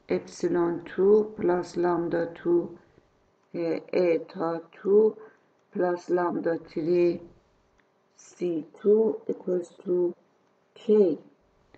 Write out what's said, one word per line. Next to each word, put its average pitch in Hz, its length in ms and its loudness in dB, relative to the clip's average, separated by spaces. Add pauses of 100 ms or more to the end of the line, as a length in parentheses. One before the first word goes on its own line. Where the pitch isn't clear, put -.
epsilon 170 760 -4
two 208 560 2
plus 175 380 -2
lambda 170 560 -2
two, - 420 -2 (800)
uh, 170 260 -4 (140)
eta 165 720 -2 (180)
two 214 340 4 (560)
plus 180 380 -4
lambda 175 480 -2 (100)
three 175 540 0 (920)
C 170 500 -8 (160)
two 214 480 4
equals 180 540 -4
to 180 320 0 (580)
K. 202 460 2 (580)